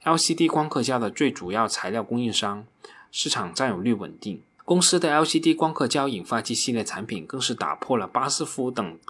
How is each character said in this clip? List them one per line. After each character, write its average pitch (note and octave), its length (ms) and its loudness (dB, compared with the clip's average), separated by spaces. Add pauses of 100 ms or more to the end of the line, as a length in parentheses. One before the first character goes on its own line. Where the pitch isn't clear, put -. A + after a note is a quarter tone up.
L E3 140 4
C - 160 2
D D#3+ 140 4
光 D#3 220 2
刻 C3+ 120 0
胶 B2 160 0
的 G#2+ 140 -2
最 C#3+ 180 2
主 F2+ 220 -6
要 A2 160 2
材 - 220 -4
料 A2+ 120 -2
供 A#2 200 -2
应 A#2 100 0
商， G#2 340 -2 (460)
市 - 180 -4
场 F#2 240 -2
占 C3 160 0
有 F#2 120 -2
率 A#2 120 2
稳 F#2+ 240 -6
定。 F#2 240 -10 (220)
公 F3+ 180 4
司 F3+ 160 4
的 E3 160 2
L D#3 120 6
C D#3+ 160 2
D D#3+ 120 6
光 D#3+ 200 2
刻 B2 160 0
胶 C#3 180 0
引 G2+ 160 -4
发 A2+ 180 -2
剂 A2+ 140 -4
系 - 160 0
列 A2+ 140 0
产 - 200 -8
品 F2 200 -8
更 C3 160 -8
是 - 120 -2
打 D2+ 220 -2
破 - 220 0
了 F#2+ 100 -2
巴 C3 220 0
斯 D3 160 -2
夫 B2+ 260 -4
等 F2+ 260 -4 (120)